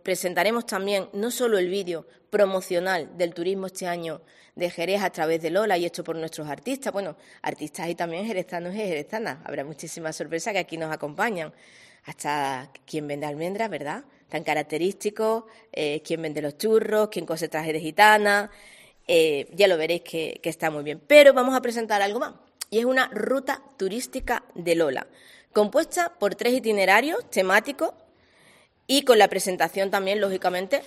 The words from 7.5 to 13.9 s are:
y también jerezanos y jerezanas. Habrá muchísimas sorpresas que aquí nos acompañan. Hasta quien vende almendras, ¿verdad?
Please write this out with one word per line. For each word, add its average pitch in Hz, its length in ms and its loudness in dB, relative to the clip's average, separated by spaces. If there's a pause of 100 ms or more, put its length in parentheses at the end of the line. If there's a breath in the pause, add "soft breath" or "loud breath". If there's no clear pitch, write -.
y 170 60 -4
también 170 300 -6
jerezanos 180 480 -6
y 208 40 -8
jerezanas. 175 680 -6
Habrá 139 220 -8
muchísimas 160 500 -10
sorpresas 165 380 -6
que 196 60 0
aquí 165 180 -6
nos 160 140 -6
acompañan. 156 600 -6 (520 soft breath)
Hasta 143 680 -4 (140)
quien 151 220 -6
vende 143 180 -6
almendras, 180 440 -6
¿verdad? 160 360 -8 (240 soft breath)